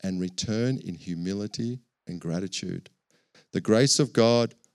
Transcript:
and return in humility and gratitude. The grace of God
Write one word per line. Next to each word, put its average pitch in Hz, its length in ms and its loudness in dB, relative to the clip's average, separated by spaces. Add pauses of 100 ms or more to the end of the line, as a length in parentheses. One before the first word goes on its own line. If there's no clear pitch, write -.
and 92 200 -4
return 110 580 -2
in - 160 -10
humility 101 840 -6 (260)
and 87 140 -10
gratitude. 90 720 -6 (600)
The 190 100 -2
grace 139 380 4
of 135 140 2
God 117 420 4 (200)